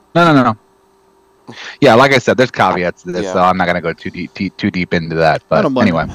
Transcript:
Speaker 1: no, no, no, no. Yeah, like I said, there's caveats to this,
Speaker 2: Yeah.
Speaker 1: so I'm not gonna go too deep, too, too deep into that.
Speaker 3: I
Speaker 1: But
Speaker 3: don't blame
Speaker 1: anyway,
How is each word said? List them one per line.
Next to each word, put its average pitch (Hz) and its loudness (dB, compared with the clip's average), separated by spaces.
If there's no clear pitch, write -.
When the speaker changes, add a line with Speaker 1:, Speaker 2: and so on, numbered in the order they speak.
Speaker 1:
no, 170 4
no, 160 4
no, 135 4
no. - -10
Yeah, 123 6
like 135 6
I 131 4
said, 110 0
there's 123 0
caveats 90 -2
to 90 -10
this, 90 -6
Speaker 2:
Yeah. 92 -8
Speaker 1:
so 95 0
I'm 92 2
not 92 -2
gonna 87 -2
go 82 -4
too - -14
deep, 87 -12
too, 98 -6
too 101 -4
deep 90 -6
into 82 -4
that. 78 0
Speaker 3:
I - -20
Speaker 1:
But - 0
Speaker 3:
don't 143 -2
blame 123 0
Speaker 1:
anyway, - -2